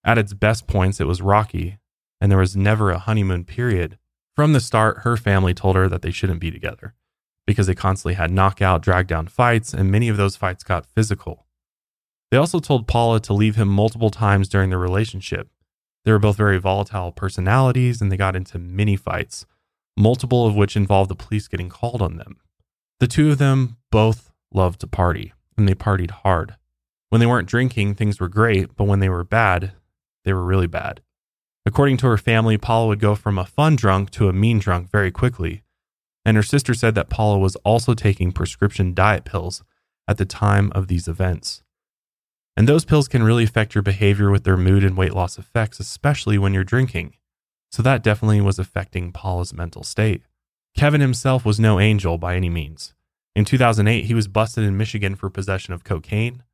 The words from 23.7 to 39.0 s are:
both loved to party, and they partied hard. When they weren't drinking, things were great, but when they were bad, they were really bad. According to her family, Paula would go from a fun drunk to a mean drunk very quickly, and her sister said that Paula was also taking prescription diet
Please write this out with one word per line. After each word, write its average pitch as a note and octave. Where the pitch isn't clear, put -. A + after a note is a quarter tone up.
both A2
loved F#2
to -
party, -
and G#2
they F#2+
partied F#2
hard. F2+
When A2+
they A#2
weren't A#2
drinking, A#2
things G#2
were F2+
great, G#2
but G#2
when G2
they G2
were F2
bad, F#2+
they F#2+
were F2+
really F#2
bad. -
According C3+
to B2+
her A2
family, A2+
Paula A2+
would G#2
go G#2+
from G2+
a F2+
fun D#3
drunk G2
to G#2
a F#2
mean A2
drunk F2+
very G2
quickly, F2+
and A2
her G#2+
sister C3+
said A2+
that G2
Paula G#2
was F#2+
also A#2
taking F#2+
prescription F#2+
diet F#2+